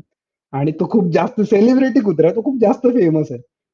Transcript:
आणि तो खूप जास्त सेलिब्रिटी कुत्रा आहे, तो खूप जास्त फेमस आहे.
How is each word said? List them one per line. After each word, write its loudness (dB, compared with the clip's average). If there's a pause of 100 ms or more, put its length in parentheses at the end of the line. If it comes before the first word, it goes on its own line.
(520)
आणि -2
तो -4
खूप 0
जास्त -2
सेलिब्रिटी 2
कुत्रा 0
आहे, 0
तो -4
खूप -4
जास्त 0
फेमस 0
आहे. -12 (320)